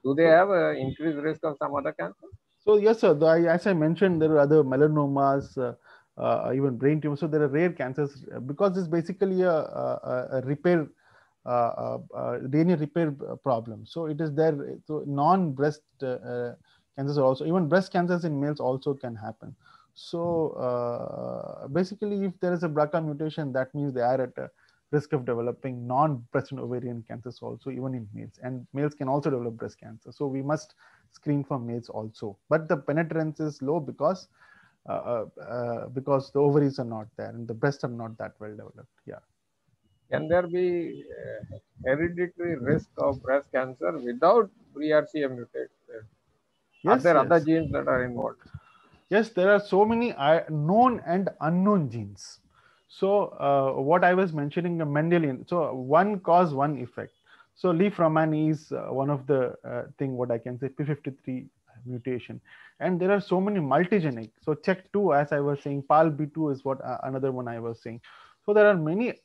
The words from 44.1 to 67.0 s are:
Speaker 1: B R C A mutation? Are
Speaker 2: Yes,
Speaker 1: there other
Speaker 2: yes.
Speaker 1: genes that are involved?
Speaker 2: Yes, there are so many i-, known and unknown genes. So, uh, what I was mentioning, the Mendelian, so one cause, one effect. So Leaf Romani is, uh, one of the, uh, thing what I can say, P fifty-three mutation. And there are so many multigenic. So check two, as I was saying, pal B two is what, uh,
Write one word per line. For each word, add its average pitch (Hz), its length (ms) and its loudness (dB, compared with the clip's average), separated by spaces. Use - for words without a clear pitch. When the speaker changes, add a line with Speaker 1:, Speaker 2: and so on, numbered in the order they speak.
Speaker 1:
B 151 160 -2
R 151 160 4
C 151 140 -4
A 139 80 0
mutation? 123 400 -8
Are 214 100 8
Speaker 2:
Yes, 139 80 -2
Speaker 1:
there 165 140 8
other 165 200 4
Speaker 2:
yes. 151 80 2
Speaker 1:
genes 160 260 2
that 139 160 -4
are 127 160 2
involved? 120 360 -6
Speaker 2:
Yes, 220 200 2
there 185 220 4
are 202 80 6
so 202 260 4
many 233 300 0
i-, 151 340 4
known 190 560 2
and 180 240 0
unknown 175 500 2
genes. 101 500 -12
So, 196 400 2
uh, 135 400 2
what 160 240 4
I 180 100 6
was 185 200 2
mentioning, 165 440 -2
the 160 80 -2
Mendelian, 151 600 2
so 151 260 -2
one 160 460 2
cause, 175 340 4
one 139 280 -2
effect. 110 320 -12
So 180 160 0
Leaf 190 280 2
Romani 156 500 2
is, 151 220 -4
uh, 113 160 -8
one 135 220 -2
of 135 180 -2
the, 131 360 2
uh, 123 200 -8
thing 135 200 -4
what 123 140 -2
I 117 80 0
can 123 200 -10
say, 135 80 -6
P 139 160 -6
fifty-three 135 640 -6
mutation. 123 560 -8
And 170 200 -2
there 185 120 2
are 202 100 2
so 185 180 0
many 202 200 0
multigenic. 147 720 0
So 156 120 -2
check - 380 -4
two, 196 220 2
as 147 180 2
I 147 80 2
was 143 220 0
saying, 139 220 -6
pal 156 260 6
B 151 240 -2
two 160 160 -2
is 131 160 -4
what, 131 180 -4
uh, 131 200 -6